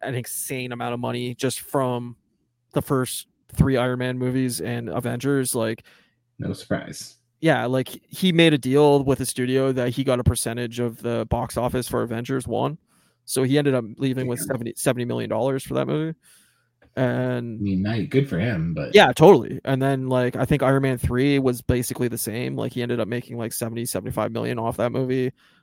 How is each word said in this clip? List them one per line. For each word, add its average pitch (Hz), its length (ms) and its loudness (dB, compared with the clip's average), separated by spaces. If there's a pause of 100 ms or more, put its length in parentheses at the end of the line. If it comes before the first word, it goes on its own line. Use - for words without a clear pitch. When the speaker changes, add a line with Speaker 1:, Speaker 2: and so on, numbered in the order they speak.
Speaker 1:
an 123 120 -4
insane 123 580 -6
amount 120 200 -6
of 123 80 -4
money 123 340 -4
just - 260 -2
from 123 540 -2 (600)
the 143 80 0
first - 440 -2 (280)
three 135 240 4
Iron 127 220 0
Man 127 180 -4
movies 127 420 0
and 117 300 -4
Avengers. 123 640 0
Like, 113 300 -2 (540)
Speaker 2:
No - 140 -4
surprise. - 640 -8 (240)
Speaker 1:
yeah, 135 260 2
like, 131 220 -2 (180)
he 185 260 0
made 165 200 6
a 147 60 4
deal 139 440 4
with 131 180 0
a 127 60 -4
studio 131 460 0
that 123 180 -2
he 131 140 -2
got 123 160 2
a 117 40 -2
percentage 120 540 0
of 120 240 -4
the 117 280 -2
box 117 260 -4
office 123 320 -2
for 117 140 -2
Avengers 120 440 -4
one. 123 320 -2 (460)
So - 180 -2
he 135 160 2
ended 139 160 2
up 120 100 0 (120)
leaving 131 320 -2
with 120 120 -4
Speaker 2:
Damn. 117 80 -8
Speaker 1:
seventy, 117 280 -4
seventy 123 280 0
million 120 260 -4
dollars 131 340 -2
for 135 100 -6
that 131 120 0
movie. 156 300 -2 (800)
And 123 640 -2
Speaker 2:
I - 20 -8
mean, 95 200 0
nice, 104 260 -2
good - 200 2
for 82 120 -2
him, 85 340 -2
but 76 180 -6
Speaker 1:
Yeah, 185 200 10
totally. 156 520 6
And 135 160 0
then, 135 280 0
like, 123 260 2
I 123 100 0
think 135 200 2
Iron 135 180 4
Man 131 160 2
three 139 400 2
was 127 240 0
basically 123 460 0
the 120 100 -6
same. 127 380 -4
Like, 117 160 -4
he 123 100 -4
ended 120 160 -2
up 107 80 -2
making, 120 300 -6
like, 117 160 -6
seventy, 117 340 -6
seventy-five 107 460 -4
million 117 260 -4
off 113 200 -4
that 120 120 0
movie. 127 400 -2 (320)